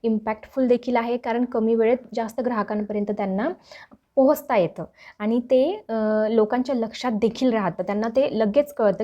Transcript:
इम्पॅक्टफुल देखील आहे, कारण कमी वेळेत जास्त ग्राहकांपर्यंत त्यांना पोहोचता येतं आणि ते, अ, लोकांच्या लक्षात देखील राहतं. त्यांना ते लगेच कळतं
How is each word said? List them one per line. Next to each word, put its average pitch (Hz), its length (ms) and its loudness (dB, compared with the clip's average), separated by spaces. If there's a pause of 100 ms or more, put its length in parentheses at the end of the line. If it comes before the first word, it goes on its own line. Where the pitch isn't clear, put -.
इम्पॅक्टफुल 220 640 -2
देखील 247 280 0
आहे, 233 220 0
कारण 240 280 -2
कमी 226 300 0
वेळेत 226 220 4 (180)
जास्त 226 260 -6
ग्राहकांपर्यंत 214 720 -4
त्यांना 202 380 -2 (640)
पोहोचता 277 420 2
येतं 170 280 0 (340)
आणि 226 200 0
ते, 269 500 2
अ, 226 40 -6 (360)
लोकांच्या 233 460 2
लक्षात 233 360 -4
देखील 226 420 0
राहतं. 190 300 -2
त्यांना 202 240 -2
ते 233 320 0
लगेच 226 340 2
कळतं 208 300 0